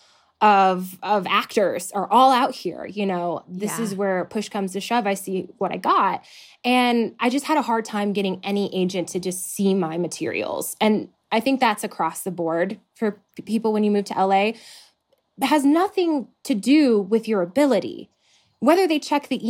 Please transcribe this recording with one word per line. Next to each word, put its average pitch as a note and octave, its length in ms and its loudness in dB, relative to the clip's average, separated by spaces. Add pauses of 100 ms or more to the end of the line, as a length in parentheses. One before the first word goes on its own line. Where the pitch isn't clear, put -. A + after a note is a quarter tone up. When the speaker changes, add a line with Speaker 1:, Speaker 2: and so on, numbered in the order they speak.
(400)
Speaker 1:
of, F#3+ 640 4
of G3 240 0
actors G3 640 -2
are G3 200 -4
all C4 200 8
out B3 240 2
here, - 320 -10
you G3 180 -6
know? F3 420 -4
This F#3 300 -6
Speaker 2:
Yeah. A#3 60 -4
Speaker 1:
is G3+ 120 -4
where F#3+ 300 -2
push G#3 240 -8
comes G3 240 -6
to G3 60 -6
shove. A#3 260 -2
I G3+ 80 0
see F#3+ 360 -6 (100)
what F#3+ 120 -2
I - 60 -6
got." G#3 460 0 (400)
And B3 560 2
I A#3+ 100 0
just C#4 160 -2
had D#4 120 0
a C#4 40 2
hard A3+ 240 -2
time G#3 280 -2
getting F#3+ 300 -2
any G3+ 300 -2
agent F3+ 360 -2
to F#3 100 -6
just F3+ 340 -6
see G3 220 2
my E3 220 -2
materials. - 840 -6
And G#3+ 280 2 (220)
I A3 80 0
think C4 200 0
that's A#3 240 0
across E3 400 -6
the F#3+ 80 -6
board E3+ 480 -2 (160)
for G#3 260 -4 (140)
p-, - 80 -14
people A3 300 -2
when G#3+ 100 2
you G#3 80 2
move G3+ 140 0
to - 120 -6
L F#3+ 160 2
A. G3+ 160 4 (920)
It C4+ 40 2
has C#4 200 4
nothing E4 640 2 (160)
to C#4 120 -4
do A#3+ 460 4
with G#3+ 260 -2
your G#3+ 140 0
ability. F#3 680 0 (500)
Whether F4 280 4
they D4+ 120 0
check D4 280 -2
the C4 220 -4